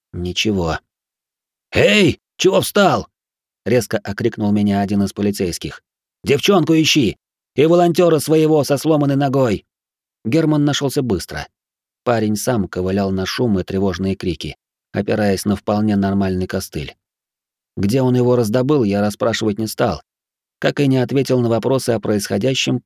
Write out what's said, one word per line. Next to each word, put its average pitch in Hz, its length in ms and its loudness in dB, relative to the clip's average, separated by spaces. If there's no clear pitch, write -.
Ничего. 90 640 -4
«Эй, 190 480 2
чего 190 240 2
встал?» 151 480 0
резко 110 340 0
окрикнул 107 540 -2
меня 104 280 2
один 101 220 0
из 95 100 -2
полицейских. 98 680 -4
«Девчонку 165 520 2
ищи! 147 420 2
И 143 120 4
волонтера 175 520 4
своего 156 460 2
со 143 120 0
сломанной 143 400 0
ногой!» 135 480 0
Герман 151 400 2
нашелся 143 380 -2
быстро. 85 460 -4
Парень 110 320 0
сам 104 320 -2
ковылял 98 420 -2
на 95 160 -2
шум 113 320 -2
и 90 60 -2
тревожные 95 500 -2
крики, 80 420 -6
опираясь 104 520 -2
на 101 120 0
вполне 107 400 -2
нормальный 98 500 -2
костыль. 80 500 -8
Где 110 260 0
он 127 120 2
его 123 220 4
раздобыл, 127 480 0
я 101 160 0
расспрашивать 107 580 -2
не 110 80 -4
стал, 107 360 -4
как 147 220 -2
и 143 60 2
не 131 120 4
ответил 127 420 0
на 120 80 0
вопросы 123 420 0
о 113 100 0
происходящем, 113 840 -2